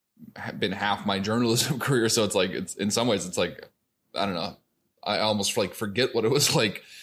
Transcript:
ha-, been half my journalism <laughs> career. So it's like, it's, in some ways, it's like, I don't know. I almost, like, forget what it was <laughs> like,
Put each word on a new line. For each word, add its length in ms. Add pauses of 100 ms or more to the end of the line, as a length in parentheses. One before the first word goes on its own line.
(380)
ha-, 140
been 200
half 320
my 140
journalism 600
<laughs> 20
career. 280
So 160
it's 120
like, 160
it's, 240
in 140
some 180
ways, 180
it's 100
like, 320 (460)
I 100
don't 120
know. 200 (480)
I 140
almost, 380
like, 180
forget 400
what 100
it 60
was 260
<laughs> 0
like, 260 (200)